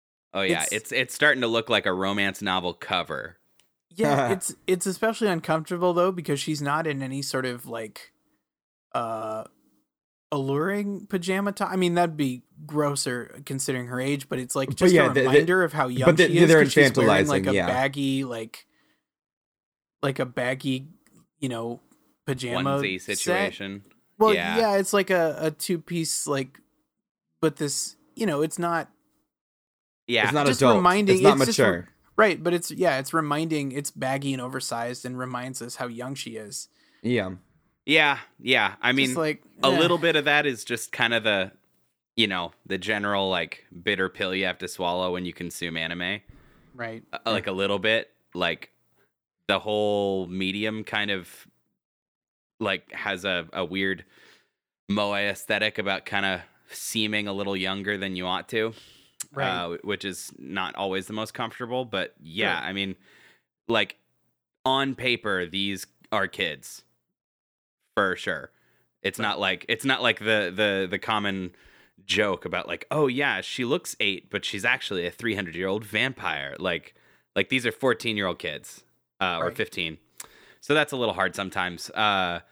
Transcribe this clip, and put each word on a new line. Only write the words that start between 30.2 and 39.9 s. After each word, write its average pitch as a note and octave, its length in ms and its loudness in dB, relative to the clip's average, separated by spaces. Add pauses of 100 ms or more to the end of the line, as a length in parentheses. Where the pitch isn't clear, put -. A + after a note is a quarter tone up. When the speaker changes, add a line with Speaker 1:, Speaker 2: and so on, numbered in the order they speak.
Speaker 3:
It's G2+ 80 4
not D3 140 4
Speaker 2:
just C3 140 2
Speaker 3:
adult. B2 160 8
Speaker 2:
reminding, F#3 400 6
Speaker 3:
It's B2 60 2
not C#3+ 140 8
Speaker 2:
it's C3+ 100 4
just A#3 140 2
re- A#2 60 6
Speaker 3:
mature. F2 220 0 (280)
Speaker 2:
right, F#3 260 4
but E3+ 100 0
it's, E3+ 180 -2
yeah, D#3 280 2
it's C3+ 160 -4
reminding, D3+ 580 0
it's C#3+ 200 -6
baggy C3+ 400 -2
and B2+ 100 -6
oversized B2 640 -6
and B2+ 120 -8
reminds B2+ 440 -8
us A#2+ 140 -12
how B2+ 100 -6
young A#2+ 300 -8
she A#2+ 200 -10
is. G#2+ 320 -12 (340)
Speaker 3:
Yeah. G2+ 340 -2 (500)
Speaker 1:
Yeah, D3 320 4 (220)
yeah. A2 420 2
I A#2+ 100 4
Speaker 2:
Just C3 40 0
Speaker 1:
mean, C3+ 180 2
Speaker 2:
like, D#3 280 -2 (200)
Speaker 1:
a C3+ 60 6
Speaker 2:
eh. C3+ 100 6
Speaker 1:
little E3+ 200 4